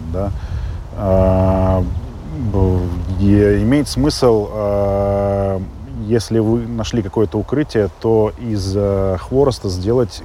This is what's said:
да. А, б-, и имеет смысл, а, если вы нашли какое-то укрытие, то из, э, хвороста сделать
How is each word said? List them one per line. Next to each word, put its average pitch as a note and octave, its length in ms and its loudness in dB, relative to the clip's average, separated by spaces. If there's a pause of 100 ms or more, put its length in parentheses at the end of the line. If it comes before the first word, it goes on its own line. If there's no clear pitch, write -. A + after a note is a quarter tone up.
(120)
да. F#2 200 -4 (680)
А, F#2+ 840 2 (720)
б-, F#2 260 2 (420)
и G2+ 400 6
имеет C3+ 260 2
смысл, B2 640 2
а, G2+ 1120 0 (460)
если A2+ 320 0
вы A2+ 260 2
нашли A2+ 380 -4
какое-то G#2 340 -2
укрытие, A2 520 0 (120)
то A2 380 2
из, G2+ 360 -4
э, G2 440 0
хвороста C3 500 0
сделать G#2+ 560 -2